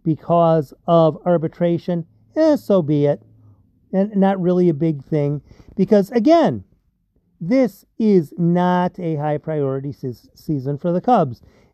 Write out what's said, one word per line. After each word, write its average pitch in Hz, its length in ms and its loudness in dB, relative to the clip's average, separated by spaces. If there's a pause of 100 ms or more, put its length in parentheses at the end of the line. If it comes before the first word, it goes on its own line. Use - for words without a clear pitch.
because 165 720 0 (140)
of 160 380 2
arbitration, 170 800 -2 (300)
eh, 311 220 2
so 196 240 0
be 143 240 0
it. 143 160 0 (720)
And 196 240 0
not 190 240 2
really 180 260 2
a 170 60 2
big 147 320 -4
thing, 147 360 -4 (360)
because, 196 340 2
again, 240 540 2 (720)
this 220 460 -2 (120)
is 202 400 2
not 180 640 0
a 165 160 -6
high 147 220 -4
priority 139 560 -6
se-, - 420 -12
season 143 420 -6
for 175 140 -4
the 180 80 -2
Cubs. 175 420 -2 (320)